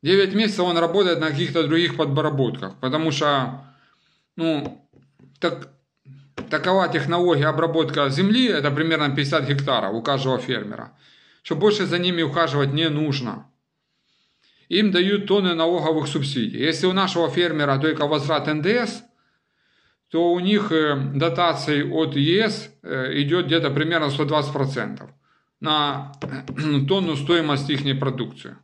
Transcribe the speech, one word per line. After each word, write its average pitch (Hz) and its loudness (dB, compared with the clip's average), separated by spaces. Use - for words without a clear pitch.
Девять 190 4
месяцев 202 0
он 175 2
работает 170 2
на 156 0
каких-то 160 0
других 165 0
подработках, 139 -2
потому 156 0
что, 143 0
ну, 151 -4
так, - -6
такова 180 2
технология 160 2
обработка 151 0
земли, 202 2
это 147 2
примерно 151 0
пятьдесят 143 0
гектаров 135 0
у 113 -4
каждого 131 0
фермера, 107 -6
что - -4
больше 208 2
за 156 -2
ними 175 0
ухаживать 143 0
не 160 0
нужно. 139 -4
Им 202 2
дают 196 0
тонны 185 2
налоговых 160 0
субсидий. 131 -4
Если 156 0
у 185 2
нашего 185 0
фермера 151 2
только 156 0
возврат 147 0
Н 151 -2
Д 220 0
С, - -10
то 170 2
у 175 0
них, 190 2
э, 156 2
дотаций 151 0
от 147 -2
Е 175 2
С, - -8
э, 135 -4
идет 160 0
где-то 160 2
примерно 156 0
сто 143 -2
двадцать 143 0
процентов 117 -4
на, 147 -2
<clears throat> 143 0
тонну 180 0
стоимости 147 0
ихней 139 -2
продукции. 127 -6